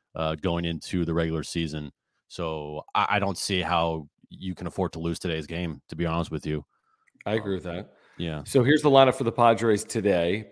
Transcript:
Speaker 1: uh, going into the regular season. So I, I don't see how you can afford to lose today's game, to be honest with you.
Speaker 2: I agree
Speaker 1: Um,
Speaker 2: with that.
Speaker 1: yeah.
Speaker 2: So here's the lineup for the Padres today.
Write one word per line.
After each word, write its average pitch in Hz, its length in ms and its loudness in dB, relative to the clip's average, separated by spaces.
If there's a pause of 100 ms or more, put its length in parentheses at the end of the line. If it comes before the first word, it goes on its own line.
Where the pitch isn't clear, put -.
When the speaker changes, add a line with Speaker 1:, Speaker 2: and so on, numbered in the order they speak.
(160)
Speaker 1:
uh, 80 200 -2
going 85 300 -2
into 85 400 -2
the 80 80 -2
regular 80 300 0
season. 76 480 -6 (360)
So 76 540 -8 (140)
I, 101 160 2
I 104 80 2
don't 98 180 -2
see 95 240 -2
how 82 460 0 (220)
you 92 260 -8
can 92 120 -10
afford 87 260 -2
to 82 60 -8
lose 82 200 -2
today's 80 280 -4
game, 85 420 -6
to - 60 -10
be 82 120 -2
honest 82 240 -2
with 78 140 -6
you. 76 200 -4 (640)
Speaker 2:
I 101 60 -2
agree 104 240 -2
Speaker 1:
Um, - 0 -
Speaker 2:
with 87 80 -8
that. 90 280 -10 (240)
Speaker 1:
yeah. 80 280 -6
Speaker 2:
So 127 180 2
here's 147 180 4
the 151 80 4
lineup 135 260 8
for 127 100 -2
the 113 60 0
Padres 113 520 4
today. 95 680 0